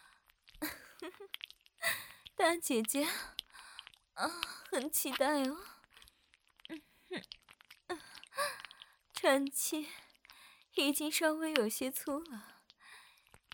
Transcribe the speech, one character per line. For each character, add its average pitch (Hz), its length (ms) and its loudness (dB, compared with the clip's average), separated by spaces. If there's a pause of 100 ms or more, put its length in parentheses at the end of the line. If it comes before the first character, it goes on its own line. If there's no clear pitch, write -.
(600)
<laughs> - 1700 -8
大 339 220 4
姐 269 260 4
姐， 277 220 2 (1120)
啊， - 160 0 (420)
很 294 180 0
期 - 220 2
待 277 320 6
哦。 269 140 0 (3500)
喘 277 360 4
气 302 380 -2 (880)
已 277 180 6
经 302 180 0
稍 311 220 4
微 320 200 -2
有 233 140 4
些 254 220 -2
粗 277 300 -4
了， 294 420 -14 (920)